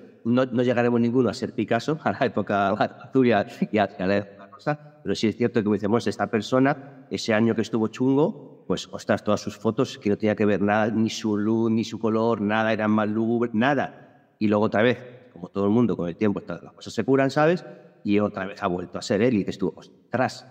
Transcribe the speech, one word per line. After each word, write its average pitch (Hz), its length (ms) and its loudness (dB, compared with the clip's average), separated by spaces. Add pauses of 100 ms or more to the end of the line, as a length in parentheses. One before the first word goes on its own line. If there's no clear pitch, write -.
(240)
no, 123 220 2
no 123 180 0
llegaremos 120 360 2
ninguno 120 300 2
a 90 40 -2
ser 98 200 -6
Picasso, 117 460 -2
<laughs> - 40 -16
a 107 80 0
la 123 140 0
época 101 440 0
azul 120 580 0
y 117 40 4
a, 101 140 4 (240)
y 104 80 -2
a, 101 100 4 (100)
y - 40 -6
a 92 60 -2
la 101 100 4
época - 340 -8
rosa, - 240 -4 (280)
pero 98 120 -2
sí 113 120 0
es 101 80 0
cierto 120 240 0
que, 101 40 2
como 104 120 2
decimos, 107 320 0
esta 101 200 -2
persona, 131 480 0 (340)
ese 107 240 -4
año 113 220 4
que 113 60 -2
estuvo 110 260 -2
chungo, 139 480 0 (300)
pues, 90 260 -4
ostras, - 320 -2
todas 104 180 0
sus - 160 -10
fotos, 113 400 -2
que 104 120 -4
no 101 80 2
tenía 107 180 0
que 104 100 0
ver 98 160 0
nada, 107 300 2
ni 110 180 0
su 104 280 -4
luz, 113 340 0
ni 113 120 0
su 104 160 -12
color, 110 420 0
nada, 110 320 0
eran 107 180 0
más 107 180 2
lúgubres, 113 440 0
nada. 123 380 0 (480)
Y 107 80 0
luego 104 180 2
otra 101 160 2
vez, 120 180 2 (300)
como 87 200 -18
todo 101 160 -2
el 101 60 4
mundo, 107 240 2
con 85 140 -4
el 85 60 -8
tiempo, 101 240 0
estas, 85 240 -12
las - 100 -20
cosas - 200 -16
se 104 100 -4
curan, 135 260 2
¿sabes? 156 360 2 (380)
Y 101 160 2
otra 98 260 -2
vez 98 180 -12
ha 98 40 0
vuelto 90 300 -6
a 87 40 -12
ser 104 200 0
él 120 140 2
y - 40 2
dices 92 180 -4
tú, 87 180 -2
"Ostras, - 760 -6